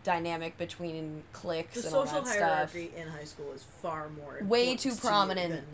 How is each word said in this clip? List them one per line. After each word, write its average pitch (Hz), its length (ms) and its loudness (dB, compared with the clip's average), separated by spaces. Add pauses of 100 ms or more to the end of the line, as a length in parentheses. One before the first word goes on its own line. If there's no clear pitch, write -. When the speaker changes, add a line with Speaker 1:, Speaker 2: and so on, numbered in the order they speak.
Speaker 1:
dynamic 170 540 0
between 160 760 -6
cliques 165 480 -4
Speaker 2:
The 233 80 -2
Speaker 1:
and 160 80 2
all 269 100 6
Speaker 2:
social 269 160 0
Speaker 1:
that 247 120 -4
stuff. 202 60 2 (320)
Speaker 2:
hierarchy 170 240 -8
in 165 120 -8
high 151 160 -10
school 143 280 -10
is 135 100 -12
far 156 480 -6
more 147 320 -12
Speaker 1:
Way 240 280 6
Speaker 2:
important 247 100 0
Speaker 1:
too 269 100 2
Speaker 2:
to 240 40 0
you 208 60 -4
Speaker 1:
prominent, 190 500 4
Speaker 2:
than, 147 240 -2